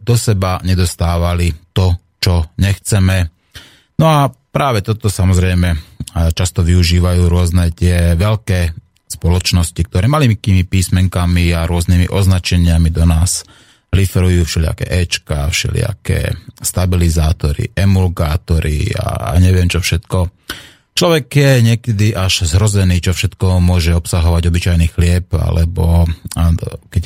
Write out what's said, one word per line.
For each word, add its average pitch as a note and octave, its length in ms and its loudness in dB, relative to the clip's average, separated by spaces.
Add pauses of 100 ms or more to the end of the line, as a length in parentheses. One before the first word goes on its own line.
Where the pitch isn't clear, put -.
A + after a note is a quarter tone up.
do A#2+ 160 0
seba F#2+ 480 -2
nedostávali F2 880 0 (200)
to, F#2 240 0 (240)
čo F2 360 -2
nechceme. F#2+ 720 0 (720)
No D#3+ 80 2
a C#3+ 200 2
práve B2 520 -4
toto, G#2+ 280 -4
samozrejme, F2+ 680 0 (560)
často F2+ 320 -2
využívajú F2 640 2
rôzne F2 440 0
tie F2 440 0
veľké F2+ 600 -2 (360)
spoločnosti, F2 760 -2
ktoré F#2 200 0
malinkými A2 600 2
písmenkami F2 840 0
a E2 160 -2
rôznymi F2 440 0
označeniami F2 800 2
do E2 160 0
nás E2 360 0 (500)
liferujú F#2 500 2
všelijaké - 480 -4
Ečka, D2+ 560 -4
všelijaké - 880 -4 (240)
stabilizátory, E2+ 1120 -2
emulgátory E2+ 1200 0
a, - 400 -6
a F2 80 2
neviem F#2 320 2
čo E2+ 80 -2
všetko. F2 480 -4 (680)
Človek E3 320 0
je C#3 240 4 (120)
niekedy A2 480 0
až F#2 320 -2
zhrozený, F#2 560 2
čo F2+ 160 0
všetko F#2 440 -2
môže F2 360 2
obsahovať E2+ 520 0
obyčajný E2+ 440 2
chlieb, F2 400 0
alebo, E2+ 720 0 (320)
a, F2 60 -2 (500)
keď E2+ 140 -2